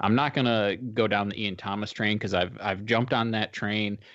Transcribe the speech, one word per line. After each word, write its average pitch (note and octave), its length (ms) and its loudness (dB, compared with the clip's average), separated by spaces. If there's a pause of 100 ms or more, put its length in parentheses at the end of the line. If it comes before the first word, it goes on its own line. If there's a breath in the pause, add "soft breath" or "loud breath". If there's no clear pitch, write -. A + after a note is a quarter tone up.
I'm G#2+ 160 4
not C#3+ 180 2
gonna A2+ 420 2
go A2+ 300 0
down G2+ 220 2
the G2+ 120 -6
Ian G2+ 140 -2
Thomas G#2 380 -6
train G#2 260 0
'cause G2 160 -2
I've, F2+ 260 0
I've G2+ 240 -4
jumped A#2 300 2
on A#2 160 2
that A2 220 -2
train G#2 440 -2 (180 loud breath)